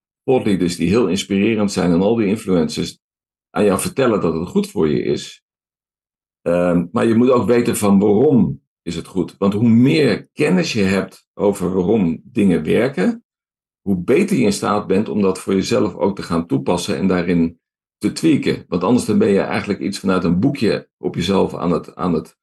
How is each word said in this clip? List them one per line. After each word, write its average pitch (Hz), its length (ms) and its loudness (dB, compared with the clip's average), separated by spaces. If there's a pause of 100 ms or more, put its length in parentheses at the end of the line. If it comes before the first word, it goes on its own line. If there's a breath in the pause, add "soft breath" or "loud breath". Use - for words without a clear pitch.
(240)
thought 127 220 0
leaders 87 300 0
die 82 120 -2
heel 104 200 2
inspirerend 101 640 0
zijn 87 180 0
en 85 100 2
al 104 140 2
die 113 120 0
influencers 92 720 -2 (520)
aan 101 140 -2
jou 98 160 2
vertellen 107 400 0
dat 85 140 0
het 80 140 -6
goed 196 220 -2
voor 80 180 0
je 64 140 0
is. - 420 -6 (1000)
Ehm, 87 500 0
maar 117 140 0
je 113 80 2
moet 123 160 4
ook 120 160 2
weten 117 300 2
van 101 220 2
waarom 104 640 2 (200)
is 82 120 -8
het 85 120 -10
goed. - 320 -6
Want 98 140 0
hoe 113 160 2
meer 127 640 2
kennis 160 400 0
je 107 100 -2
hebt 95 520 -2
over 92 400 -2
waarom 92 500 0
dingen 87 400 0
werken, 165 600 -2 (560)
hoe 95 220 -2
beter 165 340 0
je 127 80 2
in 101 80 2
staat 101 340 -2
bent 95 220 0
om 104 140 -2
dat 92 160 0
voor 101 160 -4
jezelf 107 400 0
ook 98 220 -2
te - 60 -10
gaan 82 240 -4
toepassen 87 500 -2
en 85 100 -2
daarin 87 540 0 (380)
te 104 140 -2
tweaken. - 560 0
Want 87 160 -4
anders 117 200 2
dan 104 140 0
ben 107 100 4
je 98 120 4
eigenlijk 101 400 -4
iets - 180 -6
vanuit 92 260 0
een 87 160 2
boekje 123 560 0
op - 180 -6
jezelf 90 400 0
aan 87 160 -4
het, - 240 -4
aan 90 180 -2
het - 300 -6